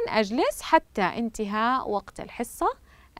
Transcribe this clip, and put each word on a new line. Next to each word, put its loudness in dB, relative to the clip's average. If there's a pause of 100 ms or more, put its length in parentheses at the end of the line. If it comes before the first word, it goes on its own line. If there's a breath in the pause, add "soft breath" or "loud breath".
أجلس 2
حتى 2
انتهاء 0
وقت -4
الحصة -4 (500 soft breath)